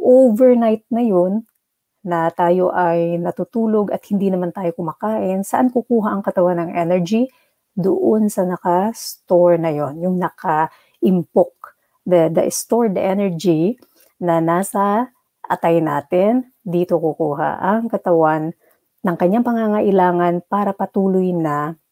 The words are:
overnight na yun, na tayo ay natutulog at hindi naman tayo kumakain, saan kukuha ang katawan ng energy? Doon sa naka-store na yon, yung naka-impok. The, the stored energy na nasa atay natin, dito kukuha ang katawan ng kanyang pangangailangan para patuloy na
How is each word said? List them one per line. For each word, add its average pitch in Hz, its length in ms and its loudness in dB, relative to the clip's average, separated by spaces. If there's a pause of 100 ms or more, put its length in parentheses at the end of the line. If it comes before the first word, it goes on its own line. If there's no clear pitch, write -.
overnight 247 880 6
na 226 80 0
yun, 202 480 0 (560)
na 170 320 -2
tayo 180 400 2
ay 170 480 0
natutulog 214 720 -2
at - 160 -10
hindi 196 160 0
naman 180 240 -2
tayo 175 240 -6
kumakain, 196 720 -4
saan 254 240 0
kukuha 226 400 -2
ang 196 160 -6
katawan 180 320 0
ng 170 160 -6
energy? 180 560 0 (460)
Doon 214 560 0
sa 202 80 -2
naka-store 180 1200 0
na 165 80 -2
yon, 147 320 -4
yung 185 160 -2
naka-impok. - 1600 -2 (320)
The, 165 240 2
the - 160 0
stored 226 480 -2
energy 185 800 -2 (400)
na 165 240 0
nasa 202 720 -2 (320)
atay 170 320 0
natin, 180 720 0 (160)
dito 175 320 -2
kukuha 151 640 -4
ang 220 240 0
katawan 160 640 0 (560)
ng 165 160 -2
kanyang 214 240 2
pangangailangan 196 1040 0
para 202 240 -2
patuloy 190 640 0
na 151 400 -4 (140)